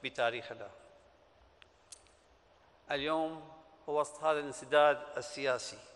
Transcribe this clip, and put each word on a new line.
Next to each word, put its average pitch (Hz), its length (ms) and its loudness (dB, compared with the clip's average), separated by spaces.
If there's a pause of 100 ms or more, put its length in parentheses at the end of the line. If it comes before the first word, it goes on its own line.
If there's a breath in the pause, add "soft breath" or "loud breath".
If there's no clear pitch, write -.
بتاريخنا. 117 640 -6 (2250)
اليوم 156 600 -2 (360)
وسط 147 360 -2
هذا 156 160 2
الانسداد 143 640 4 (160)
السياسي 127 640 -4 (160)